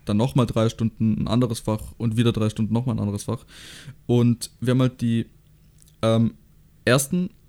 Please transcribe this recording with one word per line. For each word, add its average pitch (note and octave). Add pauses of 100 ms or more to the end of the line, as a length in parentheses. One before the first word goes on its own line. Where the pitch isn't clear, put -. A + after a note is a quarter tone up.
dann G#2
nochmal B2
drei A2+
Stunden A2
ein -
anderes A#2
Fach -
und A2+
wieder A#2
drei G#2+
Stunden G#2
nochmal A#2
ein A2
anderes G2+
Fach. - (640)
Und A#2+ (100)
wir A#2+
haben B2+
halt B2+
die, A#2 (760)
ähm, A2+ (500)
ersten C#3+ (200)